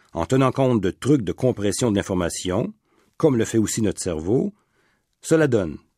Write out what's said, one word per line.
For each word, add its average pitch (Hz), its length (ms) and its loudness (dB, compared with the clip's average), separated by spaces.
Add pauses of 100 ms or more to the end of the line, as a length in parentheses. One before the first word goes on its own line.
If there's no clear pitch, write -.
(120)
en 82 140 -4
tenant 131 260 2
compte 127 300 2
de 90 100 0
trucs 131 300 0
de 87 100 -4
compression 104 600 0
de 101 40 0
l'information, 92 800 -2 (440)
comme 143 200 2
le 110 80 2
fait - 120 -2
aussi 110 240 0
notre 98 200 -2
cerveau, 95 520 -2 (680)
cela 160 260 2
donne, 95 300 0 (200)